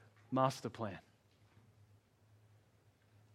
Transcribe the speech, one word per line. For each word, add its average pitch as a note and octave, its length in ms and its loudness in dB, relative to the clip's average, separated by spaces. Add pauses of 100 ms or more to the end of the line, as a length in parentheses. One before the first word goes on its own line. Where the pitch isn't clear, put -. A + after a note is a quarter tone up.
(300)
master C3 400 4
plan. G2+ 300 -6 (2250)